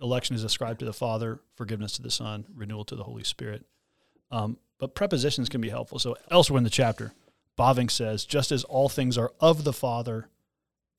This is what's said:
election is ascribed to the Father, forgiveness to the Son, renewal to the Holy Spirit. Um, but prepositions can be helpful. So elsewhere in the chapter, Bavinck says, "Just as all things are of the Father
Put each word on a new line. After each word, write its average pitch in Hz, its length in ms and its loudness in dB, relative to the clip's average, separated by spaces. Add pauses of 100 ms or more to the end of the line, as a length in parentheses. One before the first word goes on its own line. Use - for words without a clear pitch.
election 123 340 -2
is 110 80 -2
ascribed 113 360 -4
to 123 60 -8
the 110 80 -6
Father, 113 460 -4 (160)
forgiveness 110 380 -8
to - 80 -8
the 117 100 -12
Son, 107 420 -6
renewal 107 320 -10
to - 100 -12
the 107 80 -10
Holy 110 200 -12
Spirit. 107 420 -8 (680)
Um, 113 260 -2 (200)
but 131 180 -6
prepositions 139 540 0
can 120 120 -4
be 113 80 -4
helpful. 120 300 -8
So 117 160 -4 (140)
elsewhere 165 300 8
in 123 40 6
the 113 60 2
chapter, 113 440 0 (440)
Bavinck 127 320 6
says, 110 360 -2
"Just 139 260 0
as 131 140 2
all 135 240 2
things 127 280 0
are 120 220 0
of 156 240 6
the 143 100 0
Father 117 560 -4 (680)